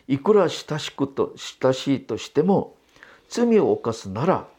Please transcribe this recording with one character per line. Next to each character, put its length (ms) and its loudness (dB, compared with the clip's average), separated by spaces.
い 100 0
く 160 2
ら 140 4
親 300 -8
し 120 -10
く 180 -4
と、 280 -2
親 360 -2
し 240 -2
い 40 -4
と 160 -8
し 120 -10
て 140 0
も、 340 0
罪 320 2
を 120 4
犯 200 -2
す 160 -10
な 180 -4
ら 200 0